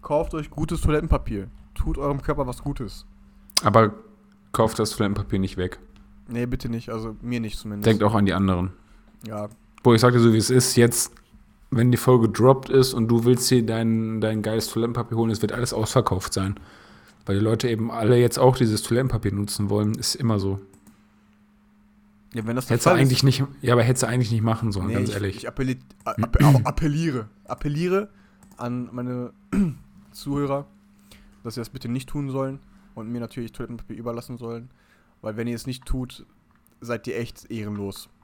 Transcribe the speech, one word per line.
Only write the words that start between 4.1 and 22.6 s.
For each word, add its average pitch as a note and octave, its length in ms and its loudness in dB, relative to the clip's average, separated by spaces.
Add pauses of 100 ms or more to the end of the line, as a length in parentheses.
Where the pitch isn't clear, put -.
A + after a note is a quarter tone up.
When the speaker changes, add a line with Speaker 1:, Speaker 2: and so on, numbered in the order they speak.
Speaker 2:
kauft A2+ 260 2
das G#2+ 120 0
Toilettenpapier G2+ 500 -2
nicht F#2+ 160 -4
weg. F2+ 220 -6 (500)
Speaker 1:
Nee, A#2+ 180 -4
bitte B2+ 220 -6
nicht. A2+ 220 -8
Also, A2 320 -8
mir A#2+ 180 -6
nicht A2 180 -8
zumindest. G#2 280 -4
Speaker 2:
Denkt G#2+ 180 4
auch G#2+ 100 2
an G2+ 120 4
die F#2 80 2
anderen. F#2 360 0 (560)
Speaker 1:
Ja. G#2+ 220 -10 (340)
Speaker 2:
Boah, A#2+ 140 8
ich G#2+ 60 6
sag B2 100 6
dir A#2+ 80 6
so, A#2 120 8
wie A2 60 4
es A2 120 0
ist. B2+ 260 4
Jetzt, A#2+ 360 4 (580)
wenn B2 200 4
die B2 60 4
Folge A#2 320 4
droppt B2+ 400 4
ist C3 260 4
und A2+ 140 0
du A#2 160 2
willst B2+ 260 2
dir B2 160 4
dein, A2+ 540 -2
dein A2 220 -2
geiles A2 260 -2
Toilettenpapier A#2 480 -4
holen, A2+ 140 2
es G#2 120 -2
wird G#2 100 -2
alles A#2+ 200 -4
ausverkauft A2 600 0
sein. G2 200 -2 (680)
Weil G2 140 -2
die G#2+ 60 2
Leute A2+ 240 0
eben A2+ 220 -2
alle A#2 280 4
jetzt A#2+ 200 4
auch B2+ 180 6
dieses A2 260 0
Toilettenpapier A#2 500 0
nutzen G2+ 380 -4
wollen, G#2 240 0
ist B2 200 -4
immer A2+ 240 0
so. F#2+ 220 -2 (1700)
Speaker 1:
Ja, A2 120 -6
wenn A#2 100 -4
das C3 100 -4